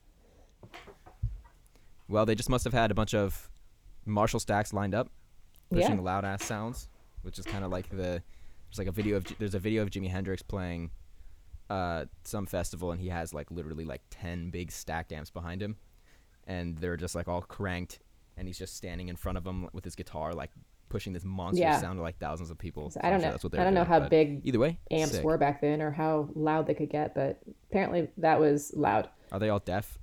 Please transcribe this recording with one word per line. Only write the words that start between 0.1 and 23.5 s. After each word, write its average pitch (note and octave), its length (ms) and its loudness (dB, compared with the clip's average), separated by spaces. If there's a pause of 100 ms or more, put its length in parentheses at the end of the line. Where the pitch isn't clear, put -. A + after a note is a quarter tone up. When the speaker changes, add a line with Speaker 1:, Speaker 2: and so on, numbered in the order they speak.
Speaker 1:
Well, G#2+ 180 4
they A2 100 4
just A2+ 140 0
must B2+ 160 4
have A#2+ 80 0
had A2+ 180 6
a - 20 0
bunch G#2 200 2
of G2+ 360 0 (560)
Marshall G#2+ 340 2
stacks G#2 340 0
lined G2+ 200 0
up, A#2+ 160 0 (600)
pushing E3+ 260 6
Speaker 2:
Yeah. F#2 60 -2
Speaker 1:
loud F#2+ 220 0
ass G2 180 -2
sounds, A2+ 460 -6 (320)
which F#2 180 -8
is F#2 60 -10
kinda G2 220 -4
like F#2 220 -4
the, F2+ 320 -2 (460)
there's, - 100 -12
like, F#2+ 100 -2
a F#2 40 0
video G#2 240 0
of F#2 80 0
J-, - 160 -10
there's G#2 160 -2
a F#2+ 40 -2
video G#2+ 220 2
of G#2 80 0
Jimi F#2+ 200 -4
Hendrix F#2 320 -2
playing, E2+ 500 -4 (800)
uh, F2 360 0 (180)
some G#2 220 -4
festival, F2 460 -2
and F2 100 -4
he F2+ 80 -4
has, E2 240 -4
like, D2 160 -8
literally, D#2+ 360 -6
like, C2+ 240 -8
ten F2 400 -6
big E2+ 220 -6
stacked D#2+ 420 -8
amps D2+ 160 -10
behind F2 320 -8
him, G#2+ 160 -6 (680)
and F2 320 -4
they're F2 200 -2
just, F2 180 -4
like, E2+ 120 -4
all F2+ 140 -2
cranked, F2+ 580 -6 (360)
and F#2 120 -8
he's F#2 100 -8
just F#2 180 -10
standing F2+ 340 -8
in F2 60 -8
front F#2 220 -4
of F2 100 -6
'em F#2 260 -4
with F#2 120 -10
his F2 100 -10
guitar, D#2+ 380 -6
like, D2 180 -8 (380)
pushing G2 240 -6
this F2 100 -6
monster F#2+ 380 0
Speaker 2:
Yeah. D#3 180 6
Speaker 1:
sound F#2 180 -4
to, E2+ 60 -4
like, E2 160 -6
thousands E2 320 -6
of D#2+ 60 -12
people. D2+ 320 -8
Speaker 2:
So - 100 -8
Speaker 1:
So - 40 -4
Speaker 2:
I E3+ 40 4
Speaker 1:
I'm F#3 60 6
Speaker 2:
don't F#3 80 4
Speaker 1:
sure D#3+ 60 2
Speaker 2:
know. - 40 0
Speaker 1:
that's - 120 -4
what - 100 -4